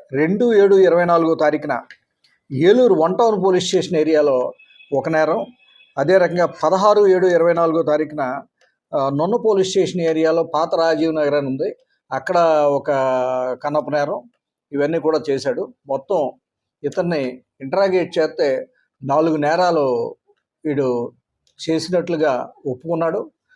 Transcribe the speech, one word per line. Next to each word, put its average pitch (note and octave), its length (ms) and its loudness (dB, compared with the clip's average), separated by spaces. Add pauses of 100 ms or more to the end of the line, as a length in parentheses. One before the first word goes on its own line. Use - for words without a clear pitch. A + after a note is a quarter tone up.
(120)
రెండు F#3+ 420 0
ఏడు G3 220 6
ఇరవై F3 280 4
నాలుగో E3 300 2
తారీఖున D3+ 460 -2 (720)
ఏలూరు G3 420 4
వన్ E3+ 240 0
టౌన్ A3 260 2
పోలీస్ F#3 220 2
స్టేషన్ F3+ 300 -2
ఏరియాలో D3+ 560 0 (420)
ఒక C3+ 140 -2
నేరం, D#3+ 380 0 (520)
అదే D3+ 180 2
రకంగా F3 300 2
పదహారు F#3+ 600 2
ఏడు F#3 200 4
ఇరవై E3+ 260 4
నాలుగో E3 300 0
తారీఖున, D3 600 -4 (520)
ఆ, C#3 140 -2
నున్న D#3 280 -2
పోలీస్ G3+ 320 0
స్టేషన్ F3+ 320 -2
ఏరియాలో D#3+ 420 0
పాత E3 320 -4
రాజీవ్ E3 400 0
నగర్ D3 200 0
అని C#3+ 120 -2
ఉంది, C3+ 300 -6 (360)
అక్కడ C3+ 260 -2 (300)
ఒక C#3 220 -2 (720)
కన్నప్ప D3 280 -4
నేరం, C#3+ 400 -4 (420)
ఇవన్నీ D3 260 -2
కూడా D#3 220 -2 (100)
చేశాడు. C3 440 -4 (120)
మొత్తం C#3 460 -4 (500)
ఇతన్ని C#3+ 600 -4 (180)
ఇంటరాగేట్ F3+ 580 -2
చేస్తే D3+ 500 0 (360)
నాలుగు D#3 320 0
నేరాలు D3+ 800 0 (480)
వీడు C3 480 -2 (580)
చేసినట్లుగా D#3+ 840 -2 (140)
ఒప్పుకున్నాడు. E3 640 -4 (260)